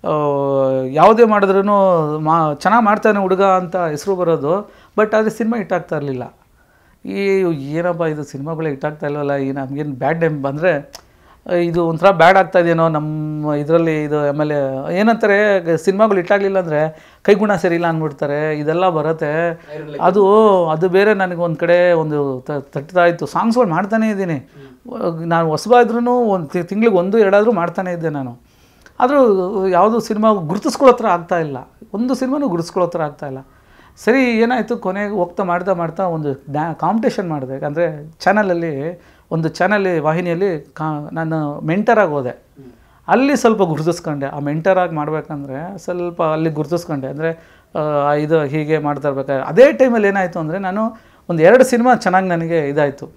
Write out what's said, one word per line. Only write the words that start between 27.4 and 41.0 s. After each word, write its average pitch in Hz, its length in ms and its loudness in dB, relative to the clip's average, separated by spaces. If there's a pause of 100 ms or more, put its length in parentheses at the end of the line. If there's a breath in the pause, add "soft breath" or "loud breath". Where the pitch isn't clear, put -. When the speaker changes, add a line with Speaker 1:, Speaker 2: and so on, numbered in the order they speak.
Speaker 1:
ಮಾಡ್ತಾನೇ 180 400 -4
ಇದ್ದೆ 165 180 -4
ನಾನು. 131 280 -8 (640 soft breath)
ಆದರೂ 214 680 2
ಯಾವುದು 196 340 2
ಸಿನಿಮಾ 220 320 0
ಗುರುತಿಸ್ಕೊಳ್ಳೋ 214 640 2
ಥರ 226 100 -4
ಆಗ್ತಾ 175 320 0
ಇಲ್ಲ, 147 180 -4 (360)
ಒಂದು 247 220 -2
ಸಿನಿಮಾನೂ 262 340 -2
ಗುರುತಿಸ್ಕೊಳ್ಳೋ 170 400 -2
ಥರ 170 140 -6
ಆಗ್ತಾ 147 240 -8
ಇಲ್ಲ. 135 120 -10 (640 soft breath)
ಸರಿ, 254 200 2
ಏನಾಯ್ತು, 233 520 0
ಕೊನೆಗೆ 196 360 -6
ಹೋಗ್ತಾ 180 300 -4
ಮಾಡ್ತಾ 180 300 -2
ಮಾಡ್ತಾ 170 340 -4
ಒಂದು 156 260 -4
ಡ್ಯಾ-, 151 420 -6
ಕಾಂಪಿಟೇಷನ್ 202 540 -2
ಮಾಡಿದೆ. 139 380 -6
ಅಂದರೆ 156 440 -4 (100)
ಚಾನಲಲ್ಲಿ, 175 800 -2 (300 soft breath)
ಒಂದು 160 180 -2
ಚಾನಲ್ 185 520 0
ವಾಹಿನಿಯಲ್ಲಿ 170 760 -2
ಕಾ-, 151 400 -8